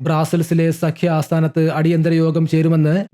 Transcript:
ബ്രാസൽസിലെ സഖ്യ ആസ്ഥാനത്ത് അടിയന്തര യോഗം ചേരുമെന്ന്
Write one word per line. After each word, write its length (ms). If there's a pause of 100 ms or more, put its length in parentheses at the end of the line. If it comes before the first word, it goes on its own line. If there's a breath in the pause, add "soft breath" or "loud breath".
ബ്രാസൽസിലെ 680
സഖ്യ 400
ആസ്ഥാനത്ത് 600
അടിയന്തര 420
യോഗം 340
ചേരുമെന്ന് 680